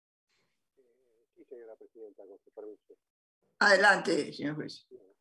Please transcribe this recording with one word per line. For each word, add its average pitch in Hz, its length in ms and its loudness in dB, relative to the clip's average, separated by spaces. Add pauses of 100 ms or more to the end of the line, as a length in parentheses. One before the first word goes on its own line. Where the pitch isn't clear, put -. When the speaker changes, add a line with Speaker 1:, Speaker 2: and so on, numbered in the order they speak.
(1400)
Speaker 1:
Sí, 160 120 -20
señora 117 300 -18
presidenta, 107 500 -20
con 95 120 -20
su - 120 -20
permiso. 104 440 -16 (640)
Speaker 2:
Adelante, 185 720 4
señor 151 220 -6
juez. - 320 -12 (340)